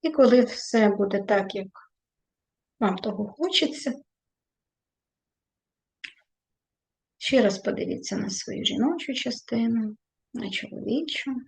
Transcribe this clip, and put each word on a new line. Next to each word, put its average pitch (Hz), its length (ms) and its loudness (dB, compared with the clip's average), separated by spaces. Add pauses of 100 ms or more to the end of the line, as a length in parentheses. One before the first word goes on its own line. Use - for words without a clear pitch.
І 320 80 0
коли 254 300 8
все 226 480 2
буде 196 340 0
так, 196 320 0
як 190 120 -8 (1120)
вам 190 180 2
того 208 400 -6
хочеться, 320 540 -2 (3250)
ще 262 240 4
раз 196 160 4
подивіться - 580 -4
на 208 140 -4
свою - 340 -8
жіночу 285 500 -2
частину, 233 840 -2 (380)
на 202 160 -8
чоловічу. - 800 -6 (180)